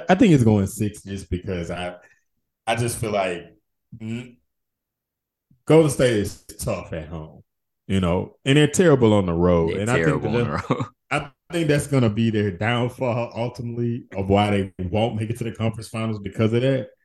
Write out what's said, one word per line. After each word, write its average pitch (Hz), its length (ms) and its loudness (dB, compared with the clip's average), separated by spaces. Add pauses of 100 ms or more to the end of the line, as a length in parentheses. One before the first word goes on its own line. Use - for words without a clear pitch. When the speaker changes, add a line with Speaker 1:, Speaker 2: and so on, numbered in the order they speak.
Speaker 1:
I 185 80 6
think 196 180 8
it's 131 80 6
going 107 240 6
six 101 380 -6
just 98 260 -12
because 87 400 -6
I, 87 240 -8 (720)
I 117 80 0
just 117 240 -4
feel 110 140 -4
like, 92 320 -2 (520)
mm, 117 400 -10 (1300)
Golden 156 240 6
State 123 260 0
is 101 260 -4 (160)
tough 98 340 -8
at 78 160 -10
home, 78 360 -16 (420)
you 95 140 0
know, 92 440 -2
and 135 140 4
they're 151 80 6
terrible 143 460 4
on 101 140 4
the 87 60 -2
road. 85 380 4
Speaker 2:
They're 87 120 -4
Speaker 1:
And 107 80 -4
I - 40 2
think 82 100 0
Speaker 2:
terrible 76 280 0
Speaker 1:
that 120 80 0
Speaker 2:
on 117 100 -2
the 76 60 -4
Speaker 1:
that - 140 -6
Speaker 2:
road. 131 140 -2 (140)
<laughs> - 120 -20
Speaker 1:
I 147 200 -4 (220)
think 170 160 -2
that's 143 180 0
gonna 127 240 2
be 113 200 0
their 104 200 0
downfall 117 840 -4
ultimately 120 680 -6 (100)
of 95 120 -4
why 101 220 2
they 95 340 -4
won't 104 300 -2
make 110 160 -6
it 117 80 -6
to 113 60 -8
the 113 80 -8
conference 110 360 -6
finals 113 300 -6
because 104 340 -2
of 120 100 0
that. 131 260 -2 (160)